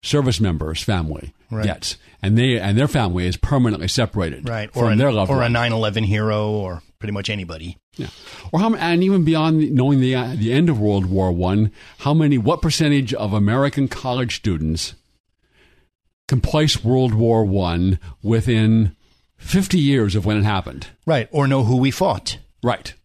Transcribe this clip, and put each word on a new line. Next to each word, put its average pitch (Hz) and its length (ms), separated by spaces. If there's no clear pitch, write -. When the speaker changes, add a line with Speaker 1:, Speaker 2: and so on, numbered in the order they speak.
Speaker 1:
service 131 360
member's 82 440
family 82 500
Speaker 2:
Right. 110 140
Speaker 1:
gets. - 320
And 101 160
they, 123 240
and 101 160
their 135 100
family 90 400
is 90 120
permanently 113 500
separated 87 580
Speaker 2:
Right. 110 240
Speaker 1:
from 123 120
Speaker 2:
Or 117 80
an, 107 80
Speaker 1:
their 139 120
loved 104 200
Speaker 2:
or 135 60
a 131 80
Speaker 1:
one. 120 100
Speaker 2:
nine 120 180
eleven 110 320
hero, 107 460
or 95 320
pretty 104 140
much 101 180
anybody. 87 480
Speaker 1:
Yeah. - 120
Or 160 80
how, 226 140
and 170 280
even 190 220
beyond 156 480
knowing 135 280
the, 127 140
uh, 127 220
the 113 160
end 156 160
of 135 100
World 101 280
War 92 260
One, 95 400
how 143 120
many, 151 240
what 107 240
percentage 143 540
of 107 180
American 127 560
college 123 480
students 80 580
can 131 140
place 156 420
World 127 300
War 113 280
One 95 560
within 110 720
fifty 190 400
years 135 360
of 98 120
when 107 100
it 98 80
happened? 95 440
Speaker 2:
Right. 139 260
Or 143 160
know 135 160
who 123 140
we 135 120
fought. - 480
Speaker 1:
Right. 120 320